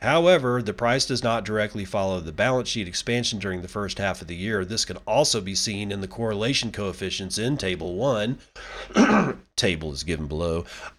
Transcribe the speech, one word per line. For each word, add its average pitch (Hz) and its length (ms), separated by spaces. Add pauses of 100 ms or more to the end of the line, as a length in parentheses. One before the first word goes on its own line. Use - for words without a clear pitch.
However, 135 600
the 104 120
price 123 320
does 120 160
not 113 220
directly 107 400
follow 95 340
the 80 140
balance 120 360
sheet 101 200
expansion 120 500
during 92 240
the 90 60
first 101 300
half 95 220
of 87 60
the 85 80
year. 98 300
This 107 200
can 90 120 (100)
also 117 340
be 95 140
seen 101 380
in 101 80
the 95 80
correlation 113 640
coefficients 95 640
in 127 180
Table 87 380
one. 117 440 (580)
<clears throat> 208 420 (180)
Table 80 360
is 71 100
given 78 240
below. 80 380 (340)